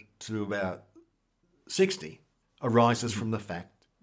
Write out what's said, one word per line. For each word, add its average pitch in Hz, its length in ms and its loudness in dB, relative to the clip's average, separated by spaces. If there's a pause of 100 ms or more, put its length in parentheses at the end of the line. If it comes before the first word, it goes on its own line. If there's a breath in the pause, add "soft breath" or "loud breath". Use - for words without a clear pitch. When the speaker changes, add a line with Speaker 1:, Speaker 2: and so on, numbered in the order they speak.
(200)
Speaker 1:
to 110 220 -6
about 98 420 -4 (840)
sixty - 520 0 (420)
arises 117 500 4
Speaker 2:
Mm-hmm. 101 80 -4
Speaker 1:
from 110 100 -2
the 110 80 -2
fact - 460 -12 (180)